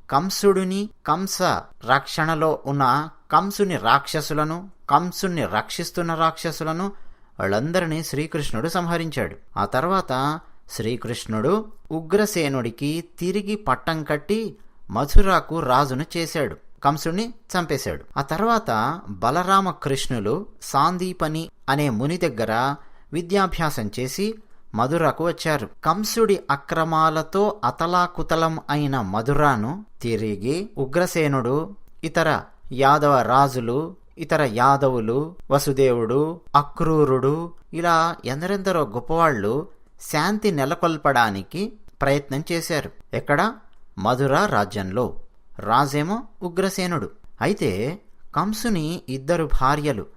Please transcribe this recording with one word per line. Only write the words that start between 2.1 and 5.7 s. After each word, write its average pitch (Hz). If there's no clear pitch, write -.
ఉన్న 139
కంసుని 185
రాక్షసులను, 151
కంసుని 170
రక్షిస్తున్న 165